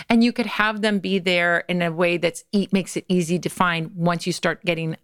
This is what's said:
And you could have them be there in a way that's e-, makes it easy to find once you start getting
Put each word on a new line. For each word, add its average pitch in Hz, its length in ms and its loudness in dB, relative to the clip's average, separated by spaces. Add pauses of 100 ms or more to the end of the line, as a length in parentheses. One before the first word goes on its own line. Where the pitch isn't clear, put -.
And 233 140 6
you 240 100 4
could 233 140 -4
have 214 360 -2
them 208 180 2
be 190 180 0
there 175 500 2
in 180 140 0
a 170 80 0
way 175 260 2
that's 165 360 -2
e-, 202 180 2
makes 196 260 -2
it - 120 -6
easy 175 320 0
to 170 80 -2
find 165 480 -2
once 170 280 -2
you 175 80 -2
start 165 320 -4
getting 160 400 -2